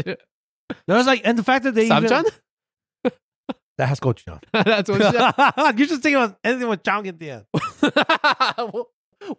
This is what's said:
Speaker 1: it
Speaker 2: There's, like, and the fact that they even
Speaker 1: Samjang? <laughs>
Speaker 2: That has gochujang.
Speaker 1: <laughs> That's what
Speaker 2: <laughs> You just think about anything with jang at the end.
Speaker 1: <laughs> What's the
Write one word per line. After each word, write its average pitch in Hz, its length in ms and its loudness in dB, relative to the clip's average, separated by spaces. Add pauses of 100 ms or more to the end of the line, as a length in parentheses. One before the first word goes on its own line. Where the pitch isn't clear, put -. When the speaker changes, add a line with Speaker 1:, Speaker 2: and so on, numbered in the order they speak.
Speaker 1:
it - 160 -10 (680)
Speaker 2:
There's, 233 200 2
like, 269 180 2
and 233 120 2
the 214 60 -2
fact 254 220 0
that 262 100 -2
they 226 120 2
even 160 160 2
Speaker 1:
Samjang? 302 260 2 (760)
<laughs> 247 60 -2 (680)
Speaker 2:
That 131 80 0
has 139 120 -2
gochujang. - 480 -4
Speaker 1:
<laughs> - 60 -8
That's 214 340 2
what 202 120 0
Speaker 2:
<laughs> 240 800 2
You 285 80 2
just 294 160 -4
think 294 120 2
about 226 280 0
anything 247 260 -2
with 208 140 -4
jang 202 240 -4
at 175 100 -12
the 160 140 -14
end. 110 160 -16
Speaker 1:
<laughs> - 40 -20
What's - 300 -6
the 254 1040 0 (540)